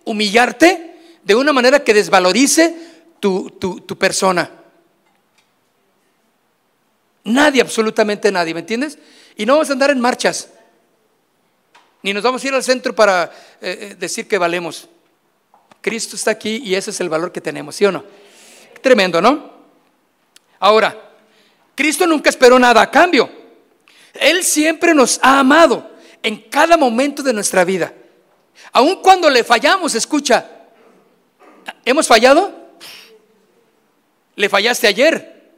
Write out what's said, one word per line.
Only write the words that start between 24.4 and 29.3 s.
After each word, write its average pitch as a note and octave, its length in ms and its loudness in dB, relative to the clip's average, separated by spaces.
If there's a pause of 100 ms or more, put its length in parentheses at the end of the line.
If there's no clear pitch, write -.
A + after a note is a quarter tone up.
siempre D#4+ 500 0
nos C4 300 2
ha C4+ 160 4
amado C#4 540 2 (300)
en G#3+ 140 -6 (120)
cada E4 280 0
momento C#4+ 440 -2
de C4 120 -2
nuestra F#3 320 -2
vida. E3+ 280 -4 (760)
Aun D#4+ 300 0
cuando F#4 280 4
le B3 140 2